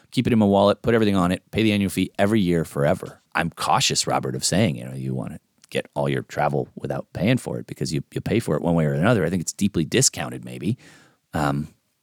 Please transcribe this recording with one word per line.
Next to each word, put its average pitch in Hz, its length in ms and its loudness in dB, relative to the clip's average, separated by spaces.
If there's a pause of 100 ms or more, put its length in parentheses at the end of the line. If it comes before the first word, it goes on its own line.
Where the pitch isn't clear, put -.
(120)
keep 127 160 0
it 123 60 2
in 113 40 4
my 107 80 6
wallet, 101 380 4
put 117 100 2
everything 107 220 4
on 90 160 2
it, 92 180 -2
pay 107 140 0
the 110 80 4
annual 101 180 0
fee 92 300 -2
every 104 200 4
year 87 260 2
forever." - 540 -2 (140)
I'm 82 180 0
cautious, - 540 0
Robert, - 300 -2
of - 80 -8
saying, 87 320 2
you 58 100 -10
know, 65 80 -12
you 65 220 -6
wanna - 240 -8 (320)
get - 240 -4
all 71 140 -2
your 65 140 -2
travel 73 520 -2
without - 380 -8
paying 120 240 0
for 62 200 -6
it 58 100 -10
because - 260 -8
you, 69 100 -4 (100)
you - 80 -6
pay 104 180 0
for 80 160 -2
it - 60 -2
one 85 140 2
way 80 100 2
or 71 80 0
another. 90 320 2
I 82 40 0
think 90 120 -2
it's - 120 -6
deeply 92 320 0
discounted 71 600 -2
maybe, 64 320 -4 (560)
um, 73 360 -2 (340)